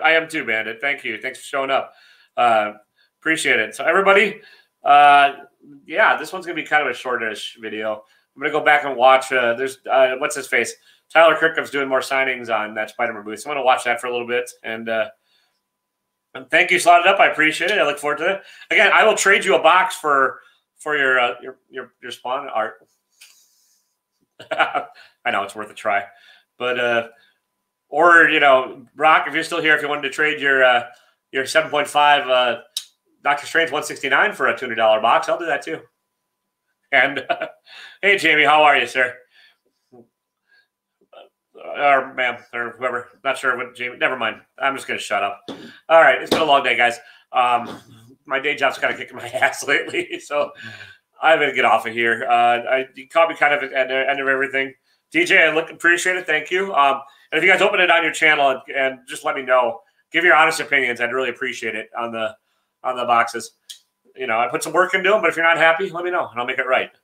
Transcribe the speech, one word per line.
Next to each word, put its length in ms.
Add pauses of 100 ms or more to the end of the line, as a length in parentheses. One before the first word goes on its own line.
I, 80
I 40
am 140
too, 160
Bandit. 380
Thank 220
you. 180
Thanks 180
for 60
showing 240
up. 240 (420)
Uh, 380 (460)
appreciate 400
it. 160
So, 80
everybody, 580 (420)
uh, 500 (520)
yeah, 320
this 160
one's 140
gonna 80
be 80
kind 180
of 80
a 60
shortish 680
video. 420 (320)
I'm 60
gonna 100
go 100
back 220
and 140
watch, 340
uh, 220
there's, 320
uh, 320
what's 180
his 120
face? 260 (400)
Tyler 220
Kirkham's 340
doing 180
more 120
signings 540
on 200
that 160
Spider-Man 340
booth. 160
So 100
I'm 60
gonna 100
watch 180
that 180
for 60
a 40
little 160
bit. 220 (140)
And, 260
uh, 200 (1200)
and 160
thank 220
you, 80
Slotted 260
Up. 140
I 80
appreciate 420
it. 80
I 80
look 140
forward 180
to 180
it. 80 (280)
Again, 200
I 120
will 120
trade 300
you 100
a 60
box 340
for, 440 (380)
for 200
your, 220
uh, 220
your, 160 (120)
your, 320
your 100
Spawn 380
art. 260 (1600)
<laughs> 120
I 800
know, 120
it's 120
worth 140
a 60
try. 300 (520)
But, 220
uh, 280 (800)
or, 400
you 120
know, 460 (100)
Brock, 320
if 80
you're 80
still 180
here, 140
if 80
you 40
wanted 140
to 80
trade 320
your, 220
uh, 220 (460)
your 140
seven 240
point 180
five, 400
uh, 340 (600)
Doctor 220
Strange 260
one 120
sixty-nine 500
for 140
a 100
two 80
hundred 100
dollar 260
box, 280
I'll 100
do 60
that 160
too. 200 (1120)
And, 280
<laughs> 100
uh, 180 (540)
hey, 160
Jamie, 260
how 200
are 120
you, 120
sir? 280 (2500)
Or 360
ma'am, 240 (160)
or 240
whoever. 320 (140)
Not 140
sure 200
what 180
Jamie, 220
never 180
mind. 260 (180)
I'm 160
just 120
gonna 120
shut 240
up. 200 (460)
All 120
right, 200
it's 80
been 120
a 40
long 180
day, 140
guys. 220 (320)
Um, 500 (440)
my 140
day 160
job's 220
kinda 180
kicking 220
my 100
<laughs> 20
ass 380
lately, 520
so 320 (720)
I'm 180
gonna 140
get 120
off 200
of 80
here. 360
Uh, 300 (100)
I, 160 (100)
you 120
caught 220
me 60
kind 180
of 180
at 160
the 220
end 100
of 80
everything. 460 (380)
D 140
J, 220
I 60
look, 180
appreciate 460
it. 80
Thank 260
you. 220
Um, 280 (300)
and 80
if 40
you 80
guys 100
open 180
it 100
on 140
your 100
channel 360
and, 120 (140)
and 320
just 180
let 100
me 60
know, 400 (300)
give 120
your 120
honest 240
opinions. 420
I'd 120
really 160
appreciate 460
it 220
on 140
the, 240 (480)
on 120
the 100
boxes. 460 (640)
You 120
know, 120
I 80
put 160
some 100
work 200
into 200
'em, 80
but 80
if 60
you're 100
not 120
happy, 320
let 140
me 80
know 180
and 100
I'll 60
make 140
it 80
right. 240 (120)